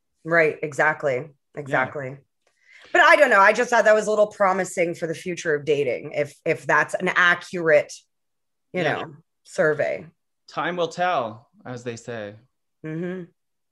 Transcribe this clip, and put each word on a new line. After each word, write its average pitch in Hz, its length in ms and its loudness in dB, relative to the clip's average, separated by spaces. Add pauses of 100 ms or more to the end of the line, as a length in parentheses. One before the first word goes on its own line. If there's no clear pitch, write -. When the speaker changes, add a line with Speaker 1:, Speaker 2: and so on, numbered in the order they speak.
(240)
Speaker 1:
Right. 160 400 2
Exactly. 151 520 0
Speaker 2:
Yeah. - 440 -12
Speaker 1:
Exactly. 135 580 -6 (760)
But 359 80 4
I 311 160 8
don't 285 120 4
know. 202 120 6
I 202 100 8
just 240 180 -2
thought 226 140 4
that 214 120 6
was 208 120 0
a - 20 -2
little 208 180 2
promising 185 680 -2
for 170 120 -6
the 160 80 -6
future 170 400 -6
of 143 100 -8
dating. 139 480 -2
If, 147 200 -4 (120)
if 147 200 -2
that's 156 280 2
an 180 160 -2
accurate, 175 840 0 (800)
you 180 100 -6
Speaker 2:
Yeah. 143 200 -2
Speaker 1:
know, 143 140 -14 (280)
survey. 156 640 -2 (440)
Speaker 2:
Time 165 260 -6
will 170 140 -4
tell, 143 600 -6 (160)
as 120 200 -14
they 120 100 -10
say. 110 400 -14 (500)
Speaker 1:
Mm-hmm. 180 380 -10 (480)